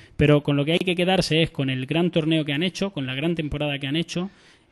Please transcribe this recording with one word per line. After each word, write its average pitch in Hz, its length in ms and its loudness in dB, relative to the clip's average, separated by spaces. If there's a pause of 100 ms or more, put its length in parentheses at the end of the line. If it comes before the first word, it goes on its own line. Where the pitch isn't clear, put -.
(180)
pero 147 260 6
con 143 140 0
lo 143 80 0
que 160 80 0
hay 180 60 2
que 180 160 -2
quedarse 175 460 2
es 156 100 0
con 135 180 -4
el 131 160 -4
gran 165 260 0
torneo 160 320 2
que 147 80 -4
han 143 120 -2
hecho, 190 280 -4
con 135 160 -6
la 127 80 -6
gran 165 200 -2
temporada 147 440 -4
que 143 80 -6
han 143 80 -2
hecho, 175 340 -4 (420)